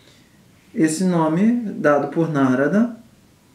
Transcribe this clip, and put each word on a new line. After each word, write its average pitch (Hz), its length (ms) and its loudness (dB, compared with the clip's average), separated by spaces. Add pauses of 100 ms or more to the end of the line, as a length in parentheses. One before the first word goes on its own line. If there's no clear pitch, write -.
(760)
Esse 160 300 0
nome, 185 720 0
dado 143 320 2
por 160 240 -2
Narada, 143 640 0 (580)